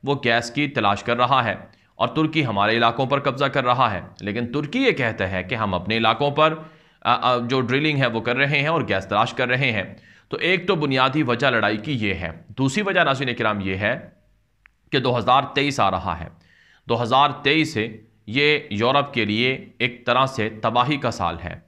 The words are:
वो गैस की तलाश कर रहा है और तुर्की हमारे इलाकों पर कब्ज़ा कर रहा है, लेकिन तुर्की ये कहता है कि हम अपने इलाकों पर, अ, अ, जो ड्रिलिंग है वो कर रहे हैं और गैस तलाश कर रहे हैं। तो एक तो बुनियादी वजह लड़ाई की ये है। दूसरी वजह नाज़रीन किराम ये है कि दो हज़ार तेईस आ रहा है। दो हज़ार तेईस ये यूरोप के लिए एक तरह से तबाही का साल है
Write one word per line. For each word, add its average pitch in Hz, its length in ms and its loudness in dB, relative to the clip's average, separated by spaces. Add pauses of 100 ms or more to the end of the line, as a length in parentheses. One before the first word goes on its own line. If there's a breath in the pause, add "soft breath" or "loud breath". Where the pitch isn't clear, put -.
वो 135 120 0
गैस 120 340 0
की 147 180 -2
तलाश 104 340 0
कर 120 140 0
रहा 123 260 4
है 107 140 -2 (420 soft breath)
और 120 100 0
तुर्की 156 340 0
हमारे 107 340 2
इलाकों 120 300 2
पर 139 140 0
कब्ज़ा 139 280 0
कर 135 160 -2
रहा 123 240 2
है, 92 140 -4 (200)
लेकिन 107 240 -4
तुर्की 143 320 -4
ये 262 140 2
कहता 117 340 -2
है 92 180 -4
कि 95 100 -6
हम 107 200 -2
अपने 92 220 -2
इलाकों 117 340 2
पर, 156 220 2 (500 loud breath)
अ, 117 120 4
अ, 123 240 2
जो 120 220 0
ड्रिलिंग 139 380 0
है 131 100 2
वो 113 120 -2
कर 123 160 -2
रहे 139 220 0
हैं 139 100 0
और 160 160 0
गैस 95 260 -2
तलाश 107 220 2
कर 131 160 -2
रहे 127 220 0
हैं। 104 140 -2 (460 loud breath)
तो - 80 -6
एक 180 300 0
तो 196 80 2
बुनियादी 135 460 2
वजह 123 280 2
लड़ाई 110 260 2
की 104 180 -6
ये 107 200 -2
है। 85 160 -8 (260)
दूसरी 135 260 0
वजह 185 220 2
नाज़रीन 135 300 -2
किराम 110 260 0
ये 95 140 -2
है 104 200 0 (1000)
कि 139 80 2
दो 123 120 0
हज़ार 123 420 2
तेईस 139 260 0
आ 101 80 4
रहा 92 260 -2
है। 82 160 -12 (560 soft breath)
दो 117 80 0
हज़ार 131 500 2
तेईस 147 320 2 (520)
ये 143 440 0
यूरोप 127 420 2
के 117 100 2
लिए 110 260 0 (300)
एक 120 260 -4
तरह 127 200 2
से 113 220 -4 (160)
तबाही 120 340 2
का 127 120 -2
साल 85 260 -4
है 85 320 -12